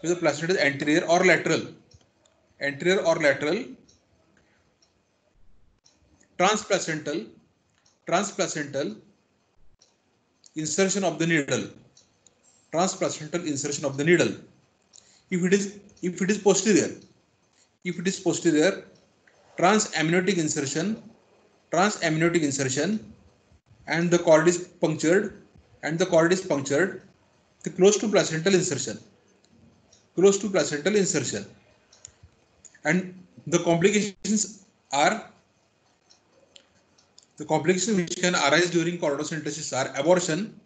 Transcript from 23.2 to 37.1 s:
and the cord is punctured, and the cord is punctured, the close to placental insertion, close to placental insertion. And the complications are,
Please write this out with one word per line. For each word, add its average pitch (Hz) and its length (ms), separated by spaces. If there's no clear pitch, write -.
and 170 220
the 175 100
cord 160 280
is 175 100
punctured, 165 840
and 156 160
the 185 60
cord 165 280
is 185 80
punctured, 143 640
the 180 60
close 185 280
to 240 100
placental 175 460
insertion, 131 440
close 196 240
to 214 100
placental 165 460
insertion. 139 500
And 180 300
the 165 140
complications 202 1080
are, 165 400